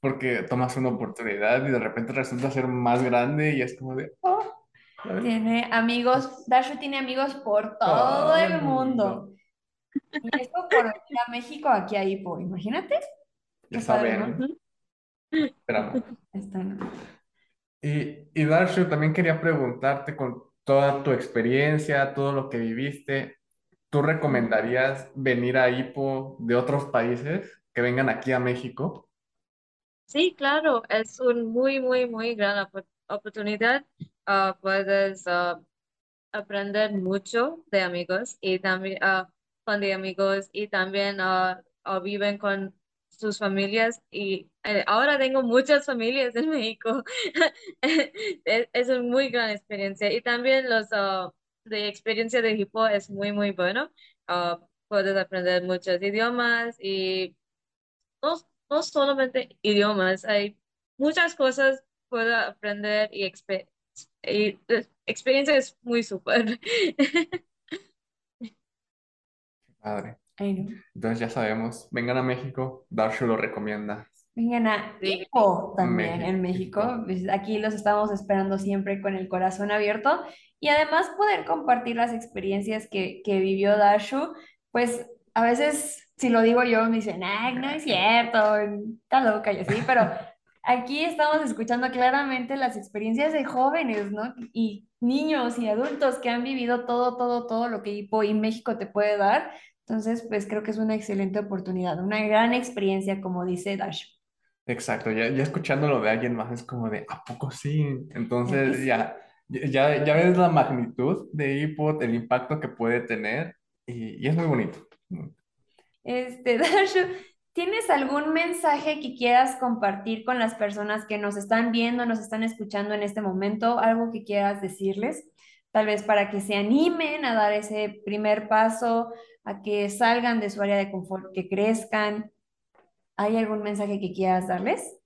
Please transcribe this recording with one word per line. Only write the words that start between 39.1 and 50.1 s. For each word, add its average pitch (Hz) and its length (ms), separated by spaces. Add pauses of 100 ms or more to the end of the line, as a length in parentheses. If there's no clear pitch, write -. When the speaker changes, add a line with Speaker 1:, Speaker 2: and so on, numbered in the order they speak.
Speaker 3:
con 208 160
de 196 140
amigos 190 580
y 208 160
también, 196 520
ah, 185 420 (220)
ah, 190 160
viven 202 380
con 196 360 (360)
sus 208 280
familias 202 720
y, 196 400 (140)
eh, 202 220
ahora 269 320
tengo 262 240
muchas 262 440
familias 247 500
en 311 140
México. 226 520 (320)
<laughs> 320 800 (320)
Es, 226 280
es 240 180
una 254 120
muy 247 280
gran 226 200
experiencia 202 640